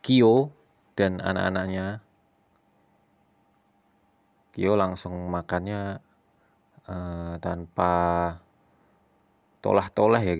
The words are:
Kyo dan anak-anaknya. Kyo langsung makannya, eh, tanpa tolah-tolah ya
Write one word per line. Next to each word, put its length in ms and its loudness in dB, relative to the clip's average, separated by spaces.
Kyo 520 4
dan 240 0
anak-anaknya. 800 -4
Kyo 240 2
langsung 480 -4
makannya, 720 -6
eh, 460 -8
tanpa 480 -2
tolah-tolah 640 2
ya 160 0